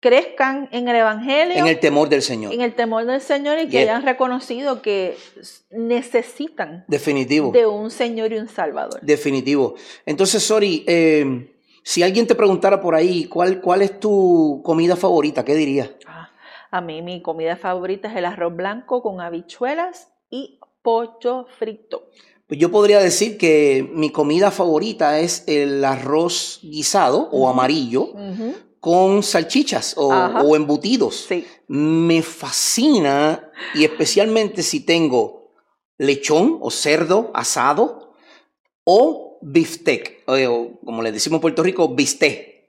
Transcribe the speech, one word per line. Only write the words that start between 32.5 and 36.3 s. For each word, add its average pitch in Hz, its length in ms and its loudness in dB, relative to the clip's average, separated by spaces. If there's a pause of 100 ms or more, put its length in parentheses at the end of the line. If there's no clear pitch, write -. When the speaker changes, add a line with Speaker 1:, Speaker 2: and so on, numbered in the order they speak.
Speaker 2:
y 151 100 2
especialmente 202 800 0
si 151 200 -4
tengo 139 720 0 (440)
lechón 151 640 2